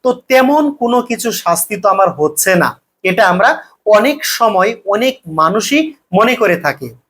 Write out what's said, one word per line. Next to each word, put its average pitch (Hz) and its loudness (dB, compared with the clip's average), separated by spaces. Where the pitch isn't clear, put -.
তো 254 0
তেমন 269 2
কোনো 240 0
কিছু 240 -6
শাস্তি 170 -4
তো 190 -2
আমার 190 2
হচ্ছে 151 -2
না। 135 0
এটা 185 2
আমরা 185 2
অনেক 226 2
সময় 214 0
অনেক 233 -2
মানুষই 208 0
মনে 226 2
করে 190 2
থাকি 139 -6